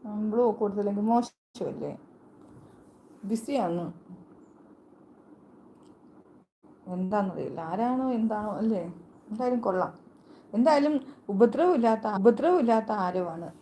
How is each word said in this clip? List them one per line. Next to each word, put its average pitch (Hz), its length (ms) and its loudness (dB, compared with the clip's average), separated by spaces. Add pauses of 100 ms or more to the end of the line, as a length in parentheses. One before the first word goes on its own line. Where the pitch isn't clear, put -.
ഉം, 214 260 -4
ബ്ലോക്ക് 220 280 2
കൊടുത്തില്ലെങ്കിൽ 208 440 -2
മോശമല്ലേ? 180 880 -4 (1300)
ബിസിയാണ്. 196 600 -2 (3000)
എന്താണെന്നറിയില്ല, 185 760 -4
ആരാണോ 233 520 -2
എന്താണോ 214 440 -2
അല്ലേ. 214 280 0 (460)
എന്തായാലും 247 300 -2
കൊള്ളാം. 185 320 -2 (600)
എന്തായാലും 285 420 4 (340)
ഉപദ്രവമില്ലാത്ത, 233 760 4 (120)
ഉപദ്രവമില്ലാത്ത 233 760 4
ആരവാണ് 180 560 -4 (140)